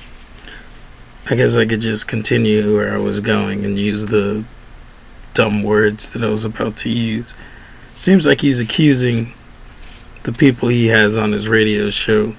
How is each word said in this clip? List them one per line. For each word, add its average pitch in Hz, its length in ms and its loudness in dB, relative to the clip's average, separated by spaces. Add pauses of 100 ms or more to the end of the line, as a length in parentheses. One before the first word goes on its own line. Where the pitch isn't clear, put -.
(1300)
I - 60 -2
guess 120 220 2
I 113 100 4
could 110 140 0
just 110 260 -4
continue 107 680 0
where 104 180 -2
I 104 40 -4
was 101 200 -4
going 101 460 -2
and 101 140 -4
use 104 280 -4
the 104 380 -2 (920)
dumb 107 300 0
words 107 460 0
that 120 120 -8
I 113 60 -2
was 107 160 -4
about 110 340 -6
to - 100 -8
use. 117 460 -4 (640)
Seems 190 300 4
like 143 140 4
he's 135 200 2
accusing 123 720 2 (880)
the 120 100 -6
people 123 360 2
he 120 180 2
has 110 320 4
on 107 140 0
his 104 160 -4
radio 107 420 2
show 107 480 0